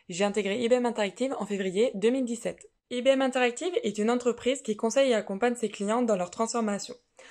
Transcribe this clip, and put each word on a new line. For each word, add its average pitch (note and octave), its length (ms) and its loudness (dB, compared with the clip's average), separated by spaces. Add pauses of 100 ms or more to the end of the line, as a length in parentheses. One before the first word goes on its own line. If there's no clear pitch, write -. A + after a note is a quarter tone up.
J'ai F3+ 160 -2
intégré G3+ 340 0
I A#3 100 0
B A#3 40 2
M B3 140 4
Interactive A3+ 520 -2
en G3 80 -4
février G3 480 0
deux G#3 160 2
mille C4 140 0
dix-sept. A3+ 460 -6 (200)
I B3 120 -4
B B3 60 4
M C4+ 140 4
Interactive B3+ 500 0 (120)
est G3+ 140 -2
une G#3+ 120 2
entreprise B3 520 0
qui G#3 140 -4
conseille B3 360 2
et - 20 4
accompagne G#3 400 0
ses A3+ 140 -2
clients G#3+ 340 0
dans A3 140 2
leur F3+ 140 -2
transformation. A3 640 -2 (360)